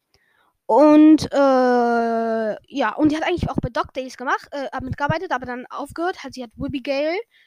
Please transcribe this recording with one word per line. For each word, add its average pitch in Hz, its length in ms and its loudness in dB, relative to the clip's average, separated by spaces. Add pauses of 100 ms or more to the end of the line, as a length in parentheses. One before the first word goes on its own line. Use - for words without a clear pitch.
(640)
Und, 302 680 6
äh, 233 1400 0
ja, 226 200 -2
und 302 160 2
die 302 40 -2
hat 320 80 -4
eigentlich - 260 -4
auch 269 120 -10
bei 254 80 -2
Dog 294 240 -6
Days 262 240 -10
gemacht, 294 340 -6
äh, 277 200 -8
hat 262 120 -8
mitgearbeitet, 285 480 -4
aber 254 140 -6
dann 247 220 -10
aufgehört, 339 560 -8
hat, 262 100 -14
sie 254 100 -14
hat 233 120 -18
Whoopi 269 260 -8
Gale 294 360 -4 (300)